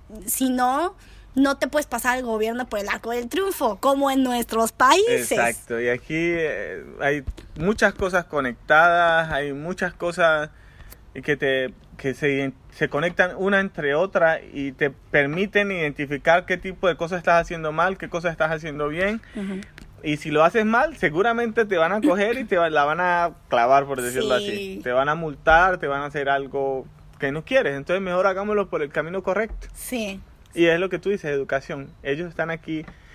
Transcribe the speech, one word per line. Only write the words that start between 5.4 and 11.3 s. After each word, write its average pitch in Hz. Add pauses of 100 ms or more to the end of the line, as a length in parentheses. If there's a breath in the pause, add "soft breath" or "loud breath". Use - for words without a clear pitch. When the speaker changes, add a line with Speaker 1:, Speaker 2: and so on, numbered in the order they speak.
Speaker 2:
y 120
aquí, 123
eh, 123 (160)
hay 143 (320)
muchas 202
cosas 185
conectadas, 160
hay 143
muchas 170
cosas 165 (640 loud breath)
que 139